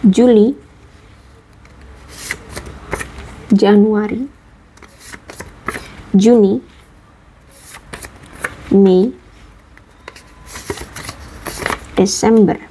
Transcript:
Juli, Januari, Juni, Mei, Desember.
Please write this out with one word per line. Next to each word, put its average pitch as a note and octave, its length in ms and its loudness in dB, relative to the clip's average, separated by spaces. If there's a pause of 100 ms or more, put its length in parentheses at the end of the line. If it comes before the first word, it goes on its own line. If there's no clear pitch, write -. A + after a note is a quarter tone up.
Juli, A3+ 480 4 (3000)
Januari, G#3 800 0 (1800)
Juni, G#3+ 480 2 (2000)
Mei, G3 400 4 (3000)
Desember. G3+ 720 2